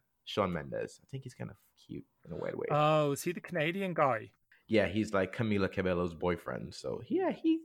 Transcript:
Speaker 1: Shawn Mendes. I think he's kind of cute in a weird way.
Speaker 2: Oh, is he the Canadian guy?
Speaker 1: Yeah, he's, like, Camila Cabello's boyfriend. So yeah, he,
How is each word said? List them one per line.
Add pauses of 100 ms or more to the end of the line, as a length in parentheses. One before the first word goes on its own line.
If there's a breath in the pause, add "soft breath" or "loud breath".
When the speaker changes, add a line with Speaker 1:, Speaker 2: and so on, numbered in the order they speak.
(240)
Speaker 1:
Shawn
Mendes.
I
think
he's
kind
of (300)
cute (220)
in
a
weird
way.
Speaker 2:
Oh,
is
he
the
Canadian
guy? (340 soft breath)
Speaker 1:
Yeah,
he's,
like,
Camila
Cabello's
boyfriend.
So
yeah,
he,